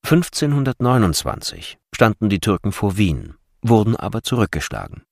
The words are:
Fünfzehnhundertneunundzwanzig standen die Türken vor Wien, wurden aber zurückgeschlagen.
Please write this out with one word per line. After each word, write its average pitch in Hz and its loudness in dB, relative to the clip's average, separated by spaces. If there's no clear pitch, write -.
Fünfzehnhundertneunundzwanzig 127 0
standen 110 2
die 98 2
Türken 101 0
vor 98 -2
Wien, 90 0
wurden 113 4
aber 110 -6
zurückgeschlagen. - -4